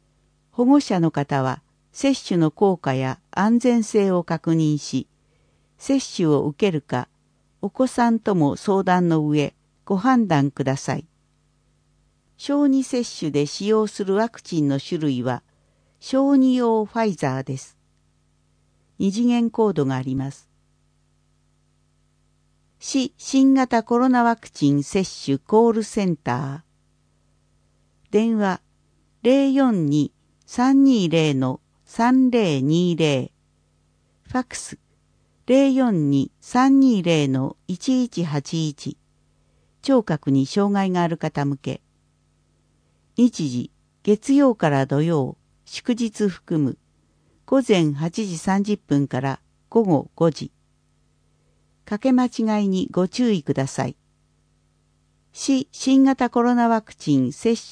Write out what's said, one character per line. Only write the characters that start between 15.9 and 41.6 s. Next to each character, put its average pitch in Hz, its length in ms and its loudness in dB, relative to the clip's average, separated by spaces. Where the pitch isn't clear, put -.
小 277 360 0
児 262 180 2
用 226 300 0
フ 208 140 -10
ァ 226 100 0
イ 190 60 -4
ザ 135 220 -4
ー 131 80 -8
で 135 120 -8
す。 - 220 -18
二 196 120 -2
次 220 160 -2
元 240 220 0
コ 220 200 0
ー 196 40 0
ド 151 140 -2
が 135 100 -2
あ 131 60 -4
り 131 120 -6
ま 135 180 -6
す。 - 180 -20
市 - 380 -4
新 269 380 2
型 247 300 2
コ 233 140 0
ロ 254 120 2
ナ 247 120 4
ワ 233 140 2
ク - 140 -16
チ - 180 0
ン 143 140 2
接 190 200 -2
種 135 140 -2
コ 220 300 2
ー 233 40 4
ル 220 100 -2
セ 208 220 -4
ン 175 120 -2
タ 135 480 -6
ー。 - 0 -
電 226 260 0
話、 196 240 -2
零 269 300 4
四 240 340 2
二 147 260 0
三 269 400 2
二 233 240 4
零 156 260 2
の 131 260 -2
三 254 440 2
零 190 300 0
二 170 340 0
零。 143 380 -2
フ - 60 -18
ァ 254 60 -2
ッ 247 40 -4
ク - 120 -18
ス、 - 220 -16
零 269 260 4
四 214 380 0
二 139 200 0
三 269 380 2
二 247 240 4
零 156 260 2
の 131 280 -2
一 254 360 -2
一 180 200 -6
八 151 440 -4
一。 - 300 -12
聴 262 220 2
覚 156 280 -4
に 135 140 2
障 202 280 0
害 196 180 0
が 180 120 0
あ 170 60 0
る 165 80 -6
方 156 280 -6
向 143 120 -4
け。 135 240 -10